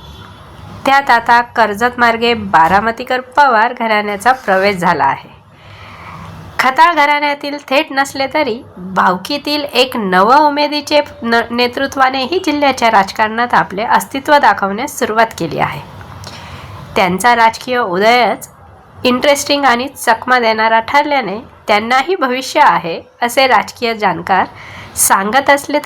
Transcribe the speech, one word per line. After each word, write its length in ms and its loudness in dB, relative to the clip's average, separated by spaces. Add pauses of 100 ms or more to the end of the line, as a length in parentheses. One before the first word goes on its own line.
(880)
त्यात 240 2
आता 300 4
कर्जत 580 -2
मार्गे 360 2
बारामतीकर 840 0
पवार 580 2
घराण्याचा 540 0
प्रवेश 440 0
झाला 280 0
आहे. 240 -2 (1300)
खताळ 360 4
घराण्यातील 640 0 (100)
थेट 220 0
नसले 440 -2
तरी 280 -2 (140)
भावकीतील 880 -2
एक 320 0
नव 400 4 (120)
उमेदीचे 520 0 (220)
न-, 180 0 (100)
नेतृत्वानेही 880 -2
जिल्ह्याच्या 520 0
राजकारणात 640 0
आपले 300 0
अस्तित्व 540 2
दाखवण्यास 600 0
सुरुवात 280 0 (120)
केली 200 -6
आहे. 220 -2 (1160)
त्यांचा 400 2
राजकीय 420 0
उदयच 720 2 (560)
इंटरेस्टिंग 600 0
आणि 240 2
चकमा 500 0
देणारा 420 2
ठरल्याने 580 0 (300)
त्यांनाही 460 2
भविष्य 460 -2
आहे 420 2 (200)
असे 240 2
राजकीय 480 0
जाणकार 520 0 (500)
सांगत 540 2
असले 340 0